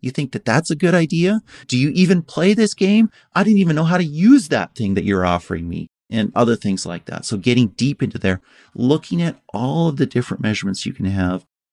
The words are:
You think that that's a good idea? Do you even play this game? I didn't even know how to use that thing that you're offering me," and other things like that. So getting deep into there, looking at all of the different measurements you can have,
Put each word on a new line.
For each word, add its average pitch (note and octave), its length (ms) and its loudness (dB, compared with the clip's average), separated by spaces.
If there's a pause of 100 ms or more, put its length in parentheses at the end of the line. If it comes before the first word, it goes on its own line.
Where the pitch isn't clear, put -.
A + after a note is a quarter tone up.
You B2+ 100 -8
think C#3+ 220 -6
that - 140 -8
that's B2 240 0
a D#3+ 60 -2
good F#3 180 2
idea? E3+ 480 0 (240)
Do B2 100 -4
you C3 140 0
even F3+ 320 2
play F#3 320 0
this G#3+ 180 0
game? G#3 380 2 (240)
I F#3+ 100 2
didn't G#3 140 4
even E3+ 180 2
know D#3 80 0
how F3 140 2
to F3+ 60 0
use F#3 440 4
that G#2+ 260 -2
thing G2 200 -2
that G2 100 -2
you're F#2+ 220 0
offering F2 420 -4
me," E2 200 -10 (200)
and A2 260 -4
other A#2 220 2
things G2 300 -4
like F2 180 -12
that. E2 220 -12
So A2 100 -6
getting A#2+ 320 2
deep - 340 -4
into A2+ 160 -6
there, F#2 220 -2 (340)
looking D#3 460 0
at E3+ 220 -4 (100)
all D3 360 -2
of D3 80 -4
the C3 100 0
different - 360 -4
measurements G2 440 -4
you - 80 -8
can - 120 -6
have, F#2 380 -2 (280)